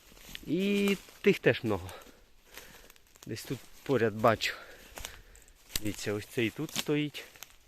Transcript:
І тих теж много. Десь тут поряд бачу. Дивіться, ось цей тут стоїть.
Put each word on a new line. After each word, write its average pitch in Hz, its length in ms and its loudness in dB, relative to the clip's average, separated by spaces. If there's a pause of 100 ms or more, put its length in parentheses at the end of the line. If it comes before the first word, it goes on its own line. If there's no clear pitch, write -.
(480)
І 202 500 2 (240)
тих - 180 6
теж - 240 4
много. 98 280 -2 (1300)
Десь 117 180 -10
тут 135 160 -8 (240)
поряд 113 300 4
бачу. 110 400 4 (1300)
Дивіться, 104 320 -4
ось 104 120 -6
цей 117 240 -2
тут 147 260 -8
стоїть. 147 480 -2 (440)